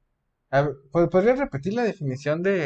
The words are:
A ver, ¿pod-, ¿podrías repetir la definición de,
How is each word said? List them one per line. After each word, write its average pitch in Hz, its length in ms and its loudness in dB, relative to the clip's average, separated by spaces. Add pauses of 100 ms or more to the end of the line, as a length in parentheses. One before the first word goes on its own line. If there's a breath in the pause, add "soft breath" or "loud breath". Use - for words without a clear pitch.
(500)
A 139 120 4
ver, 147 120 -2 (180)
¿pod-, 170 180 4
¿podrías 214 280 4
repetir 185 360 -4
la 240 100 0
definición 151 580 -4
de, 196 80 0 (160)